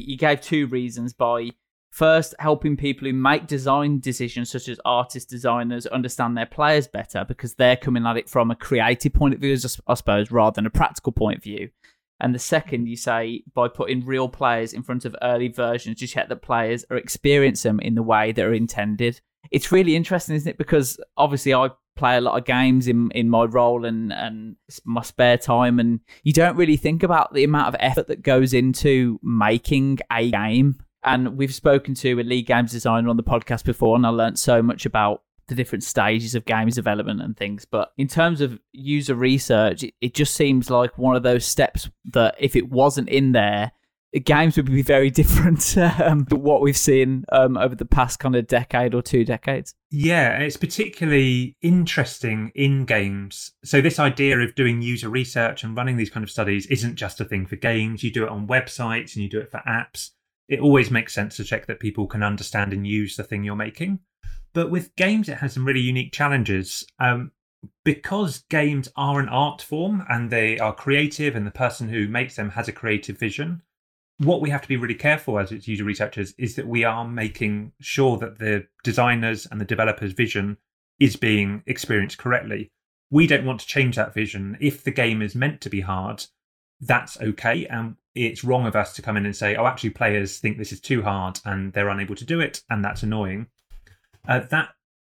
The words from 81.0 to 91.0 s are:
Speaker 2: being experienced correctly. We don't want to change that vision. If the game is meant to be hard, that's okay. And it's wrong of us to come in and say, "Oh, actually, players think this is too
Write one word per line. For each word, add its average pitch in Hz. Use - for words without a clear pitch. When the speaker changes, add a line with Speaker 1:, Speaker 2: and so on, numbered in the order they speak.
Speaker 2:
being 104
experienced -
correctly. 107
We 156
don't 135
want 127
to -
change 127
that -
vision. 104
If 143
the 139
game 117
is 104
meant 139
to 104
be 98
hard, 95
that's -
okay. 113
And 113
it's 117
wrong 123
of 107
us 104
to -
come 107
in 101
and 101
say, 104
"Oh, 113
actually, 120
players 104
think 107
this 107
is 98
too 120